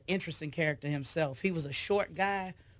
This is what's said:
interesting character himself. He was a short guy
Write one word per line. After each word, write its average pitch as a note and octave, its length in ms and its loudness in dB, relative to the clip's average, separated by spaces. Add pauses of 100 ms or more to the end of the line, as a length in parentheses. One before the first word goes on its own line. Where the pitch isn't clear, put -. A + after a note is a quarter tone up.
interesting E3+ 440 -2
character D3+ 380 0
himself. C#3+ 520 0
He F#3+ 100 2
was D#3+ 160 -2
a C#3 60 -6
short G3+ 420 2
guy F#3+ 400 0 (260)